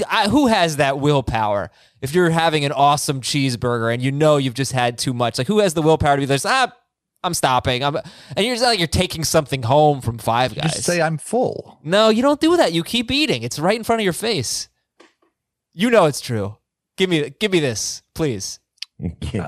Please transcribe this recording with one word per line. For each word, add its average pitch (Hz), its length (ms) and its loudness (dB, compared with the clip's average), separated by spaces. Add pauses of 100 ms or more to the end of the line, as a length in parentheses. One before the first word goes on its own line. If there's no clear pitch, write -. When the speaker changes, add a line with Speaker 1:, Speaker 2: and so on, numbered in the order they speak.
Speaker 1:
I, 208 200 2
who 269 180 4
has 175 300 2
that 139 220 0
willpower? 110 720 0 (300)
If 135 120 -8
you're 175 160 4
having 160 360 2
an 143 60 -2
awesome 143 500 2
cheeseburger 120 720 -2
and 123 80 -4
you 135 100 -2
know 151 260 4
you've 135 160 -2
just 135 180 -4
had 123 260 0
too 135 160 -4
much, 120 240 -2
like, 127 100 -2
who 214 120 2
has 190 140 2
the 165 80 -2
willpower 151 360 4
to 139 40 0
be 139 60 -2
like, 139 180 0
"Ah, 254 280 0 (500)
I'm 180 100 -2
stopping." 127 480 0
I'm, 143 140 -2
and - 500 -6
you're 247 100 -2
just 233 100 0
like, 233 120 2
you're 170 120 0
taking 175 340 -2
something 139 400 -2
home 143 380 4
from 117 160 -6
Five 117 360 -2
Speaker 2:
You - 80 -10
Speaker 1:
Guys. 160 120 -2
Speaker 2:
just 127 120 -6
say, 175 160 0
"I'm 160 160 0
full." - 640 -6
Speaker 1:
No, 208 280 2
you 220 120 2
don't 285 200 2
do 330 160 4
that. 208 160 2
You 165 100 0
keep 240 260 -4
eating. 254 340 0
It's 120 140 -6
right 185 200 0
in 226 80 -8
front 226 160 0
of - 20 -2
your 185 100 2
face. 190 540 -4 (1040)
You 202 160 0
know 214 160 6
it's 143 140 0
true. 104 380 -6 (400)
Give 190 120 2
me, 147 300 0
give 214 140 0
me 170 80 4
this, - 420 -4 (100)
please. 127 460 -4 (320)
Speaker 3:
<laughs> - 300 -10
Give, 82 260 -6